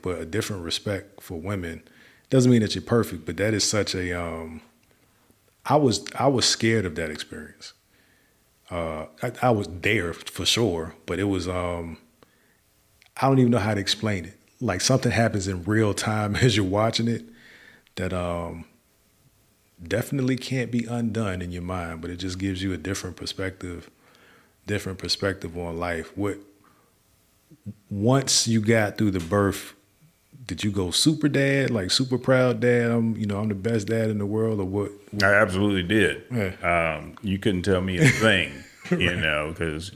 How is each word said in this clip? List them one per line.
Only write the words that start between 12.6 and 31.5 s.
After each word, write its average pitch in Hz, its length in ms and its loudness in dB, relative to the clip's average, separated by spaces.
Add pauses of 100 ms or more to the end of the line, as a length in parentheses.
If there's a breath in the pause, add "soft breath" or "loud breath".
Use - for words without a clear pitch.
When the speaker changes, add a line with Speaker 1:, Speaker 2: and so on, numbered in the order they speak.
Speaker 1:
I 127 120 0
don't 135 100 6
even 123 120 6
know 120 80 4
how 104 160 0
to 101 60 0
explain 98 460 -2
it. - 120 -18 (220)
Like, 95 200 -2
something 127 320 2
happens 110 360 2
in 90 160 -4
real 107 300 2
time 107 420 -2
<laughs> - 60 0
as 120 140 4
you're 104 80 2
watching 110 440 0
it 113 160 -4 (720 loud breath)
that, 90 160 -4
um, 85 520 -4 (1200)
definitely 127 540 -2
can't 120 340 -4
be 117 160 -2
undone 110 560 -4
in 87 100 -8
your 87 100 -8
mind, 85 380 -8
but 87 100 -8
it 90 60 -8
just 92 220 -6
gives 95 240 -4
you 98 100 -2
a 87 60 -6
different 92 380 -8
perspective, 90 760 -10 (760 soft breath)
different 95 320 -4
perspective 90 600 -4
on 85 200 -6
life. 85 380 -4
What, 98 220 -2 (1500 soft breath)
once 117 580 2
you 113 140 2
got 107 340 2
through 107 140 2
the 92 100 -2
birth, 95 540 0 (720)
did - 180 -6
you 107 60 0
go 95 200 -2
super 151 380 2
dad, 139 420 2